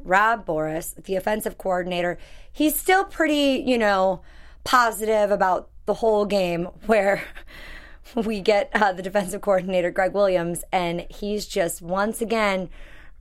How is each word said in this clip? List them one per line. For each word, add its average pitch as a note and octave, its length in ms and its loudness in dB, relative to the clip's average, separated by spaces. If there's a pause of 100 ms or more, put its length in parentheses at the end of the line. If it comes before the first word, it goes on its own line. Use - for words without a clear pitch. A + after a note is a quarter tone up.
Rob G#3 420 2
Boras, D#3 560 -4
the F#3+ 140 -6
offensive G#3+ 400 -4
coordinator, F3 600 -2 (340)
he's D4 260 0
still F#4+ 260 4
pretty, D4 600 0
you B3 120 2
know, F#3+ 420 2 (420)
positive G#3+ 680 2
about F#3 400 2 (160)
the G#3 80 0
whole G#3 320 2
game F3+ 380 0
<laughs> - 220 -12
where G3+ 380 2 (880)
we G#3+ 280 -2
get, G3+ 320 4
uh, G3+ 180 4
the F3+ 100 -6
defensive G3 380 -2
coordinator, F#3 500 2
Greg F#3 220 0
Williams, F3+ 580 0
and F3 380 -2
he's G#3 380 -6
just - 340 -2
once G3 400 -2
again G3+ 480 0 (520)